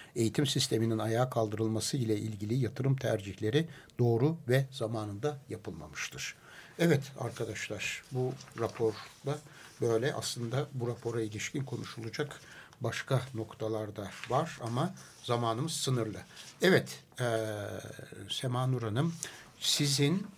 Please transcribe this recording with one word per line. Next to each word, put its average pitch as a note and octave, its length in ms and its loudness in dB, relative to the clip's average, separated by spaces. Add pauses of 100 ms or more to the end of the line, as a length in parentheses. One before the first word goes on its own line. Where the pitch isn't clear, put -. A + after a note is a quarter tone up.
(160)
Eğitim A#2 300 4
sisteminin A2+ 540 2
ayağa A2+ 300 2
kaldırılması A2 680 2
ile A2 180 2
ilgili G#2 380 -2
yatırım C3 420 2
tercihleri A2+ 720 2 (320)
doğru A#2+ 380 6 (100)
ve C3+ 240 6
zamanında A2 640 -4 (120)
yapılmamıştır. D#2+ 840 -8 (440)
Evet E3 400 4
arkadaşlar, G#2+ 920 -4
bu B2+ 220 0 (260)
raporda A2+ 800 -2 (440)
böyle A#2+ 320 4
aslında A#2+ 600 -2
bu A#2+ 140 -2
rapora A#2 340 -2
ilişkin G#2+ 420 -4
konuşulacak A#2+ 760 -6 (420)
başka B2 400 0 (120)
noktalar G#2+ 640 -4
da G2+ 120 -6 (220)
var D#3 320 0
ama A#2+ 320 0 (300)
zamanımız A#2 500 0
sınırlı. A2 460 0 (420)
Evet, F3+ 420 6 (160)
eee, B2 80 0 (1040)
Sema B2+ 380 0
Nur B2+ 140 2
Hanım, A#2+ 320 2 (460)
sizin C#3+ 680 4 (100)